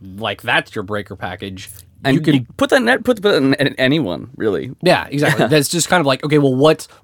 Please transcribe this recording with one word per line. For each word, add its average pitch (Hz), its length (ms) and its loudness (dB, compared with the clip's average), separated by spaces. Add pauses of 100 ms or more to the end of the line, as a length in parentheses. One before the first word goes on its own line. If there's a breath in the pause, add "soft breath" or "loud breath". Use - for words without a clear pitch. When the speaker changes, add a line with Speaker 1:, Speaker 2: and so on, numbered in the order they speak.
Speaker 1:
like, 101 400 -8
that's 135 340 -2
your 107 80 -6
breaker 101 320 -8
package. 95 540 -12 (360)
Speaker 2:
And 135 100 2
Speaker 1:
You 160 60 0
can 156 120 2
Speaker 2:
you 127 120 0 (120)
put - 140 0
that 277 100 4
net, 240 240 0
put, 233 160 0
put 202 100 2
that - 100 4
in, 135 120 4
in 135 220 -2
anyone, 127 600 0
really. 95 360 -2 (100)
Speaker 1:
Yeah, 156 280 2
exactly. 143 380 0
Speaker 2:
<laughs> - 20 -6
Speaker 1:
That's 147 200 2
just 170 180 -2
kind 175 140 2
of 143 40 -2
like, 135 200 0
okay, 151 120 2
well, 139 160 4
what's, 151 340 2 (160 soft breath)